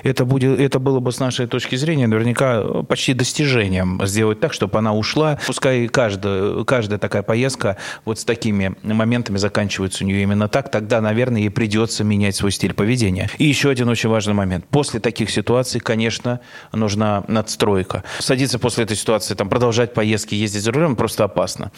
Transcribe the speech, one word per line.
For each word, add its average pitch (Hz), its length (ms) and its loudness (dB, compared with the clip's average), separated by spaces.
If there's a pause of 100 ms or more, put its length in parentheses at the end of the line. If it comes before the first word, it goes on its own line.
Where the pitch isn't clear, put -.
это 131 220 2
будет, 131 340 2
это 135 200 2
было 131 200 2
бы 127 120 -2
с - 80 -4
нашей 127 280 -2
точки 127 300 -4
зрения 143 300 0
наверняка, 113 560 2
э, - 240 -2
почти - 260 0
достижением 107 920 0
сделать 107 340 2
так, 156 140 0
чтобы 104 260 -2
она 107 140 2
ушла. 143 540 0
Пускай 127 400 0
каждая, 98 800 0
каждая 104 340 0
такая 104 240 -2
поездка 113 540 0 (280)
вот 110 140 -4
с - 60 -10
такими 104 580 0
моментами 110 540 0
заканчивается 98 640 -2
у 98 40 0
нее 98 140 2
именно 101 280 2
так, 139 220 0
тогда, 107 300 0
наверное, 110 400 0
ей 104 80 2
придется 110 540 0
менять 104 320 2
свой 101 160 0
стиль 95 220 -2
поведения. 104 640 0
И 165 80 2
еще 143 240 2
один 120 200 2
очень 117 200 0
важный 107 240 2
момент. 92 360 0
После 131 300 0
таких 110 300 -2
ситуаций, 120 520 0
конечно, 117 580 -2 (340)
нужна 104 540 0
надстройка. 101 760 0 (160)
Садиться 127 400 0
после 120 240 0
этой 104 140 -2
ситуации, 107 380 0
там, 98 140 -2
продолжать 120 440 2
поездки, 107 420 0
ездить 104 280 -2
за 113 80 0
рулем 147 240 2
просто 110 300 0
опасно. - 520 -2